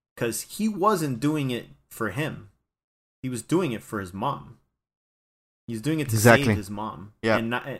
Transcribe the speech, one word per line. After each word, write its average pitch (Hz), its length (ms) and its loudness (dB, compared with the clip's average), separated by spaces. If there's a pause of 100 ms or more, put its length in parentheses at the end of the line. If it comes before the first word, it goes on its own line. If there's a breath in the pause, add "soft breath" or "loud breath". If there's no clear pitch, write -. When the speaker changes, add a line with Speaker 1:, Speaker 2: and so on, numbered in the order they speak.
(160)
Speaker 1:
'cause 117 260 -4
he - 260 -4
wasn't 170 520 0
doing 147 300 0
it 117 160 -6 (240)
for 110 200 -6
him. 113 380 -8 (760)
He 131 60 -6
was 120 140 -6
doing 160 300 0
it 104 100 -8
for 107 180 -8
his 92 140 -10
mom. 120 440 -6 (1080)
He's 110 160 -8
doing 156 180 -2
it 135 100 -4
to 113 40 2
Speaker 2:
Exactly. 113 320 8
Speaker 1:
save 104 100 4
his 101 140 -6
mom 104 420 -10 (100)
Speaker 2:
Yeah. 110 160 4
Speaker 1:
and 113 120 -4
not, 123 160 -4 (140)